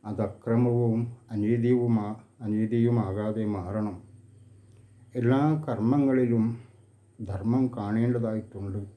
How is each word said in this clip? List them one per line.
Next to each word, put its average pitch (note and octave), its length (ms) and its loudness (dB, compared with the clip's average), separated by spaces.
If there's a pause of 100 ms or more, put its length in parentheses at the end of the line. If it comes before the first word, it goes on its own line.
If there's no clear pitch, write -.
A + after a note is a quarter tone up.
അത് G#2+ 180 -6
അക്രമവും A#2 920 0 (140)
അനീതിയുമാ-, A#2 880 2 (220)
അനീതിയുമാകാതെ A2 1040 0
മാറണം. G2+ 540 -4 (1120)
എല്ലാ C3+ 480 2
കർമ്മങ്ങളിലും A#2+ 960 2 (600)
ധർമ്മം A2+ 540 -2
കാണേണ്ടതായിട്ടുണ്ട് A2 1080 -2 (160)